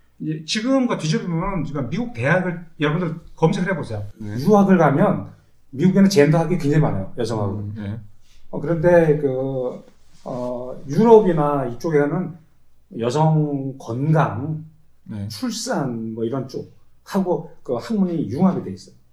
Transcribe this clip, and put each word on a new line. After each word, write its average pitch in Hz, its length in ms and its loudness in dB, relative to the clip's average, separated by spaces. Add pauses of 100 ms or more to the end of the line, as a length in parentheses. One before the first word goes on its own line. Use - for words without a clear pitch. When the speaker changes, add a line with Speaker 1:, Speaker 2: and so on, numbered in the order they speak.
(200)
Speaker 1:
이제 156 260 -8
지금과 233 520 0
뒤집으면 180 680 -2
지금 135 240 -6
미국 226 240 -6
대학을 170 520 -2 (140)
여러분들 156 400 -2 (160)
검색을 180 360 0
해보세요. 110 320 -6 (140)
Speaker 2:
네. 107 220 -8
Speaker 1:
유학을 190 380 6
가면 151 520 2 (420)
미국에는 190 380 4
젠더학이 160 480 4
굉장히 147 240 2
많아요, 98 360 -2
여성하고. 107 400 -4
Speaker 2:
음, 104 220 -8
예. 104 200 -8 (500)
Speaker 1:
어, - 120 -8
그런데 165 560 4
그, 131 680 -4 (400)
어, 123 640 -8
유럽이나 160 800 6
이쪽에는 147 680 -2 (640)
여성 143 800 0
건강, 143 840 -2 (400)
Speaker 2:
네. 104 240 -10
Speaker 1:
출산 123 880 -6
뭐 113 80 -6
이런 123 240 -4
쪽하고 - 1040 -6 (100)
그 - 140 -6
학문이 175 540 -2
융합이 147 340 2
돼 - 80 -10
있어요. - 240 -18 (180)